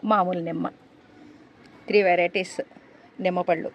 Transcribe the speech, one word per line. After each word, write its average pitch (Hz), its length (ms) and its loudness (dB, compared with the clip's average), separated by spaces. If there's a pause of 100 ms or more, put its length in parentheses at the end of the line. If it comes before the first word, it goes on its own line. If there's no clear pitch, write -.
మామూలు 185 360 2
నిమ్మ, 165 280 -6 (1160)
త్రీ 208 160 4
వెరైటీస్ 180 580 0 (600)
నిమ్మపళ్ళు 180 540 -2